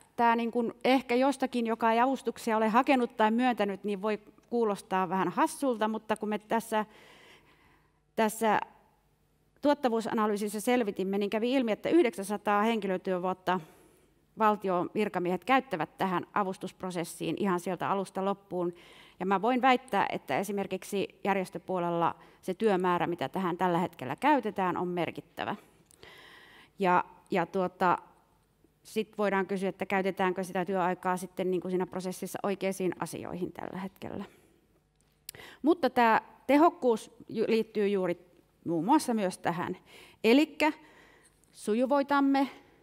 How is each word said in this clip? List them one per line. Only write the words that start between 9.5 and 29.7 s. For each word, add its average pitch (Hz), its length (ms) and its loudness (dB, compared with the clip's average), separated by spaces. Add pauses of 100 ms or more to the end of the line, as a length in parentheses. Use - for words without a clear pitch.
tuottavuusanalyysissä 220 1000 0
selvitimme, 202 580 0
niin 202 120 0
kävi 220 240 0
ilmi, 254 180 2
että - 180 -2
yhdeksänsataa 208 720 2
henkilötyövuotta 185 960 -2 (800)
valtion 202 560 2
virkamiehet 185 500 -2
käyttävät 247 520 0
tähän 175 360 -2
avustusprosessiin 180 1040 -4
ihan 185 200 0
sieltä 165 300 -4
alusta 190 360 -4
loppuun. 180 480 -4 (460)
Ja 220 60 -4
mä 196 160 0
voin 240 200 0
väittää, 247 480 2
että - 300 -4
esimerkiksi 196 840 -6
järjestöpuolella 175 920 -2 (260)
se 190 120 -6
työmäärä, 180 540 2
mitä 160 220 -4
tähän 180 280 -2
tällä 180 200 2
hetkellä 147 380 -4
käytetään, 208 640 0
on 180 100 -2
merkittävä. 147 680 -6 (1200)
Ja, 180 240 4 (280)
ja 175 140 0
tuota, 180 520 0 (840)
sit - 340 -8
voidaan 196 280 0
kysyä, 190 240 -4
että 190 160 -8